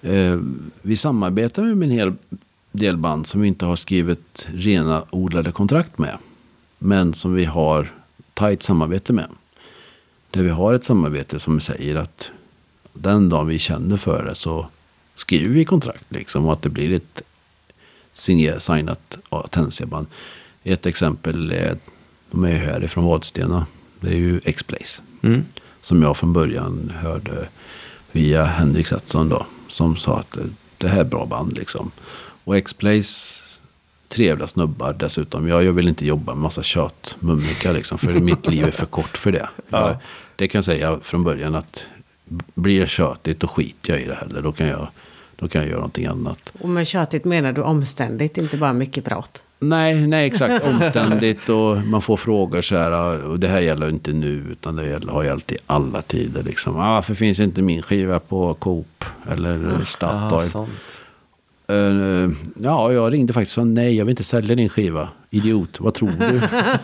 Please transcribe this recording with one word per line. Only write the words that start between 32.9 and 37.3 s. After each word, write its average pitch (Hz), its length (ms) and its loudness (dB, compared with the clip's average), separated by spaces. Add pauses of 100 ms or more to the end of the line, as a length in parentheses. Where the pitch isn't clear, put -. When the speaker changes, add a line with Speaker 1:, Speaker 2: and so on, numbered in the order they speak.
Speaker 1:
trevliga 87 400 2
snubbar 76 440 -2
dessutom. 76 560 -4
Jag, 85 160 4
jag 92 80 4
vill 87 160 4
inte 76 180 0
jobba 73 280 -2
med 73 80 -4
massa 78 200 -2
tjatmummika, 82 1120 -2